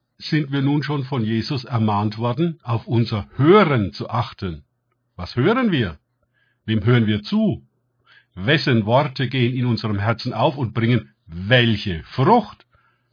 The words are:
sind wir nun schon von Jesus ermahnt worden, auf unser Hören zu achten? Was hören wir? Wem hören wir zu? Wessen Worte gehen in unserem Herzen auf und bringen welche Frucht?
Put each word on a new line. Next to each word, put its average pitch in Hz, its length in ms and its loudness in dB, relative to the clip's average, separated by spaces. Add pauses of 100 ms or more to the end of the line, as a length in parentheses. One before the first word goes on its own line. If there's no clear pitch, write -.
(180)
sind 139 340 -4
wir 139 100 -2
nun 143 220 0
schon 143 200 -4
von 127 200 -4
Jesus 113 420 -2
ermahnt 107 520 -2
worden, 131 460 -2
auf 117 240 -4
unser 113 480 0
Hören 147 560 4
zu - 180 -10
achten? 98 540 -8 (540)
Was - 180 -12
hören 208 360 2
wir? 107 260 -2 (680)
Wem 110 200 0
hören 117 220 4
wir 104 160 -2
zu? 208 440 -2 (680)
Wessen 117 500 2
Worte 131 420 0
gehen 127 280 0
in 127 100 -2
unserem 110 340 -2
Herzen 113 320 -2
auf 139 260 0
und 123 160 -4
bringen 117 400 0 (120)
welche 101 760 0
Frucht? - 640 0 (480)